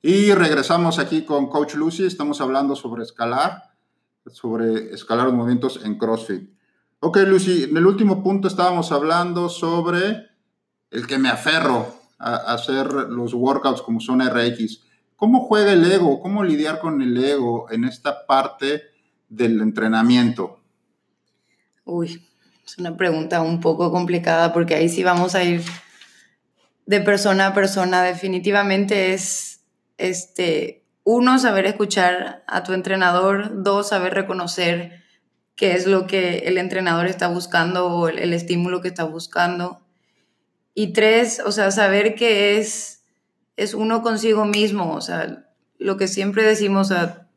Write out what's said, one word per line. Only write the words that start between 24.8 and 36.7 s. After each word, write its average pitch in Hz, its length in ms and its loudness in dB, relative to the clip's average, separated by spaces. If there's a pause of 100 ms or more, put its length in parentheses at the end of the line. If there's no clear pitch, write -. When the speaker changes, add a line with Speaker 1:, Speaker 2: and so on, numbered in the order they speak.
Speaker 2:
sí 175 140 -2
vamos 180 320 2
a 185 80 2
ir 175 200 0 (1200)
de 202 140 2
persona 196 460 2
a 196 60 0
persona. 190 500 2
Definitivamente 190 1120 0
es, - 500 -8 (340)
este, - 880 -4 (180)
uno, 247 360 4
saber 202 260 2
escuchar 196 840 0
a - 160 -4
tu 185 100 -4
entrenador. 190 880 0
Dos, 202 260 0
saber 185 240 -2
reconocer 175 880 -4 (520)
qué 180 180 2
es 180 120 0
lo 190 220 2
que 185 320 -2
el 185 180 -2
entrenador 180 480 -2